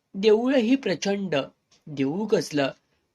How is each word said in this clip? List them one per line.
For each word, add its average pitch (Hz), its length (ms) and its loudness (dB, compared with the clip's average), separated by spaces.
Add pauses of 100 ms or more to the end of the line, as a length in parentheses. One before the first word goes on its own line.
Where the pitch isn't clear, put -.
(140)
देऊळही 226 640 2
प्रचंड. 196 600 -4 (500)
देऊळ 151 400 -4
कसलं, 147 440 0 (440)